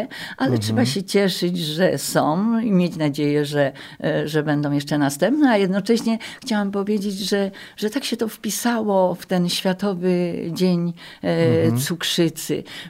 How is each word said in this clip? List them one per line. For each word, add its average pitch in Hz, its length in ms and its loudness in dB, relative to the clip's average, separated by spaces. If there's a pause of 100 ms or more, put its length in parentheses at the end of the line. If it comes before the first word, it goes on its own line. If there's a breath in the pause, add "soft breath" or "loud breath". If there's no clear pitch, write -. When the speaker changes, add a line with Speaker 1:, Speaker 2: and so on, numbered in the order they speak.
(360 loud breath)
Speaker 1:
ale 262 140 -2
Speaker 2:
Mhm. 120 120 2
Speaker 1:
trzeba 110 220 2
się 185 200 -2
cieszyć, 185 540 0
że 156 400 0
są 175 600 0
i 226 140 0
mieć 180 240 2
nadzieję, 147 480 0
że, 143 280 2 (320 loud breath)
e, 151 240 0
że 151 140 0
będą 147 300 0
jeszcze 147 260 0
następne. 202 520 2
A - 60 4
jednocześnie 202 640 2 (240 loud breath)
chciałam 208 280 -2
powiedzieć, 202 480 -2
że, 196 320 0 (260 loud breath)
że 214 140 -2
tak 262 140 -4
się 226 120 -2
to 226 120 -2
wpisało 208 840 0
w - 120 -12
ten 180 220 2
Światowy 180 840 0 (180)
Dzień, 175 400 2 (320 loud breath)
e, 175 40 0 (360)
Speaker 2:
Mhm. 123 180 2
Speaker 1:
Cukrzycy, 165 800 -2 (280 loud breath)